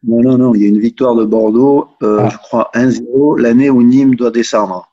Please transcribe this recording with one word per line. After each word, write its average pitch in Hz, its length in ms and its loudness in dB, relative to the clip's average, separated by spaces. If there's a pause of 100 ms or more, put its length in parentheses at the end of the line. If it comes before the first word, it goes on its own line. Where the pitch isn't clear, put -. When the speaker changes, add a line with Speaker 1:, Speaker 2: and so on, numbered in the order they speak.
Speaker 1:
Non, 117 180 0
non, 127 160 2
non, 127 180 2
il 104 60 0
y 104 40 2
a - 40 2
une 104 100 2
victoire 117 360 -2
de 113 100 0
Bordeaux, 110 640 0 (140)
euh, 107 180 0
Speaker 2:
Ah. 110 80 0
Speaker 1:
je 107 80 -12
crois - 360 -6
un 123 160 0
zéro, 127 460 -2
l'année 123 340 2
où 123 140 2
Nîmes 131 320 2
doit 120 160 -2
descendre. 107 600 -4